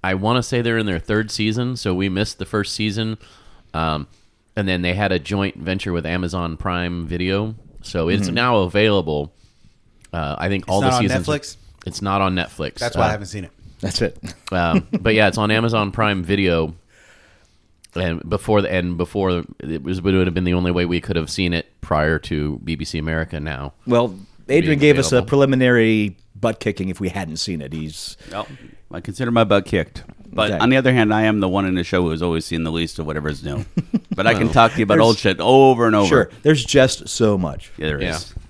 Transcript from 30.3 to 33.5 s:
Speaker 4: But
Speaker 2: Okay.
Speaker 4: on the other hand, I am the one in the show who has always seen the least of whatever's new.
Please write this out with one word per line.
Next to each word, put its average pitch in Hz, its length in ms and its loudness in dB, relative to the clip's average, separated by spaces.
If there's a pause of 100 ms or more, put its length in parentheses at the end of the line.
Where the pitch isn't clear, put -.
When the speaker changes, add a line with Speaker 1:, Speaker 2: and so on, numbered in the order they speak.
Speaker 4:
But 104 200 0
Speaker 2:
Okay. 95 80 -2
Speaker 4:
on 113 100 4
the 131 80 6
other 131 160 4
hand, 107 200 4
I 110 100 2
am 107 160 2
the 95 100 2
one 98 160 0
in 92 100 0
the 87 80 0
show 90 200 2
who 82 80 2
has 80 100 -4
always 82 240 -2
seen 82 180 -4
the 80 80 -2
least 82 280 -4
of 80 80 -6
whatever's 76 360 -6
new. 73 260 -6